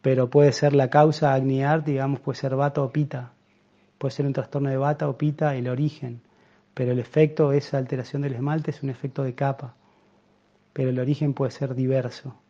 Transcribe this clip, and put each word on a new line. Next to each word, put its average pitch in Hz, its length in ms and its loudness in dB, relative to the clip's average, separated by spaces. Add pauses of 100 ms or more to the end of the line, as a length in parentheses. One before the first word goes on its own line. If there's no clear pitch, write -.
pero 131 300 2
puede 147 220 8
ser 143 220 2
la 135 160 6
causa 151 440 4
Agni 135 300 0
Art, 156 200 2
digamos, 139 360 -2
puede 131 180 -6
ser 131 160 -4
vata 143 280 0
o 135 100 -4
pita, 139 400 -4 (680)
puede 135 140 -4
ser 143 140 -2
un 139 60 -2
trastorno 139 380 -2
de 131 60 -2
vata 143 320 -2
o 139 100 -6
pita 151 380 -2
el 123 120 -4
origen, 127 520 -6 (520)
pero 123 200 -2
el 123 80 0
efecto, 151 520 2
esa 143 260 0
alteración 131 440 -4
del 139 120 -4
esmalte 151 360 -2
es - 140 -10
un 139 60 -4
efecto 135 340 -6
de 127 100 -4
kapha, 135 400 -4 (1000)
pero 131 180 -2
el 127 100 -2
origen 139 340 0
puede 135 160 -2
ser 131 240 -6
diverso. 127 600 -2 (140)